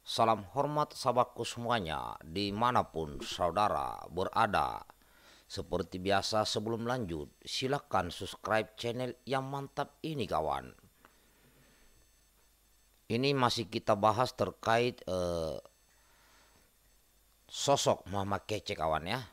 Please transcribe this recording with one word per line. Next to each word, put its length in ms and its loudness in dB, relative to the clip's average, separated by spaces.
Salam 560 2
hormat 400 0
sahabatku 480 0
semuanya, 800 -2
dimanapun 960 0
saudara 880 0
berada. 720 0
Seperti 560 -6
biasa, 480 2
sebelum 400 -2
lanjut, 400 -4
silakan 640 -2
subscribe 720 -2
channel 320 -4
yang 160 0
mantap 560 -6
ini, 240 -4
kawan. 480 -2
Ini 240 2
masih 320 2
kita 240 0
bahas 400 4
terkait, 720 2
eh, 560 -2
sosok 640 2
Muhammad 400 -2
Kece, 240 -4
kawan, 320 0
ya. 160 -2